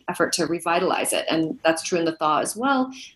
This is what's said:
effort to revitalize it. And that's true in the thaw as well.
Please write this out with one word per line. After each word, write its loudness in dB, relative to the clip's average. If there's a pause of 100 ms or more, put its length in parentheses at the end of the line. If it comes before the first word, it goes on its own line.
effort 0
to 0
revitalize 0
it. 0
And 0
that's 2
true 0
in 0
the 0
thaw 2
as -2
well. 0 (240)